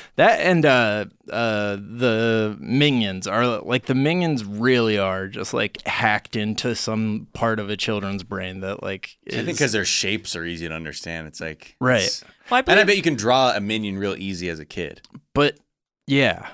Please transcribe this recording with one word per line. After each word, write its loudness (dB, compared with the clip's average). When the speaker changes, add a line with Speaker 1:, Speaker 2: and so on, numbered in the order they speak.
Speaker 1:
That 6
and, 4
uh, 4
uh, 0
the 0
Minions 2
are, 0
like, -2
the 0
Minions 2
really 2
are -2
just, -8
like, -4
hacked 0
into -2
some -4
part 0
of -6
a -6
children's -4
brain -8
that, -6
like, -10
Speaker 2:
I -6
think -4
Speaker 1:
is -4
Speaker 2:
'cause 2
their 0
shapes -2
are -6
easy -6
to -8
understand. -10
It's -16
like, -12
Speaker 1:
Right. 2
Speaker 2:
it's -4
Speaker 3:
Well, 2
I 2
Speaker 2:
and -
I 6
Speaker 3:
believe 0
Speaker 2:
bet 4
you -2
can 2
draw 2
a -4
minion -2
real -2
easy -6
as -6
a -14
kid. -8
Speaker 1:
But 2
yeah, 2